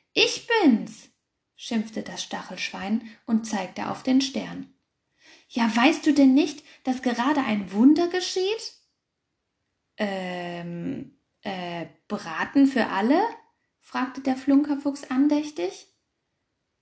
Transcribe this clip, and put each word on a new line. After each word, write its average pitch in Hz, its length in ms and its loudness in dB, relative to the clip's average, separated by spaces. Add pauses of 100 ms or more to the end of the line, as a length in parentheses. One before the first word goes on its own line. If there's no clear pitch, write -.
(140)
Ich - 340 0
bin's", 330 640 2 (480)
schimpfte 214 440 -6
das 180 220 -12
Stachelschwein 190 840 -8 (160)
und 226 200 0
zeigte - 440 -6
auf - 140 -8
den 262 180 4
Stern. - 520 -8 (760)
"Ja, 226 260 0
weißt 277 300 2
du 302 80 4
denn 269 200 6
nicht, 294 300 0 (220)
dass 254 160 -4
gerade 254 400 0
ein 202 320 -4
Wunder 302 340 6
geschieht?" 370 680 -4 (1200)
"Ähm, 175 1200 -8 (220)
äh, 175 460 -8 (200)
Braten 202 600 2
für 240 200 0
alle?", 233 340 2 (600)
fragte 262 400 -6
der 262 160 -2
Flunkerfuchs 277 760 0
andächtig. 302 760 0 (960)